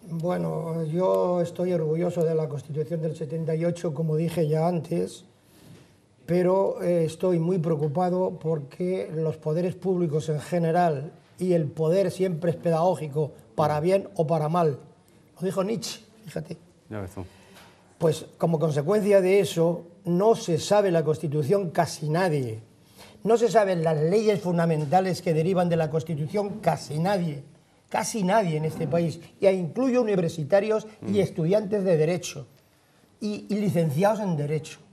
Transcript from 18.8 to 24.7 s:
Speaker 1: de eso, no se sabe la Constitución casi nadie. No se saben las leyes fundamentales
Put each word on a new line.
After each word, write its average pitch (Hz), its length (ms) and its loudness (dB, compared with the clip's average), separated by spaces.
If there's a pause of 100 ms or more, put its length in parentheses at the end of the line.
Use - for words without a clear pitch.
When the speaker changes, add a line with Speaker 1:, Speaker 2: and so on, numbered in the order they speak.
Speaker 1:
de 190 200 4
eso, 165 460 0 (180)
no 185 300 4
se 170 240 -2
sabe 202 320 2
la 165 140 2
Constitución 151 640 0
casi 151 380 -2
nadie. 147 520 0 (640)
No 220 120 4
se 220 140 4
saben 190 340 4
las 160 160 2
leyes 202 400 2
fundamentales 170 840 2